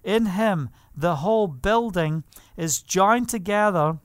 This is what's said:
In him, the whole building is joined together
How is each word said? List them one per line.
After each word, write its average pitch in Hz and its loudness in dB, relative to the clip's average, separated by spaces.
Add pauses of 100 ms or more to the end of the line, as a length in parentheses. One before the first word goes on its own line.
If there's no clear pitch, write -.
In 220 2
him, 185 0 (240)
the 160 -2
whole 208 0
building 170 0 (340)
is 165 -4
joined 226 2
together 190 0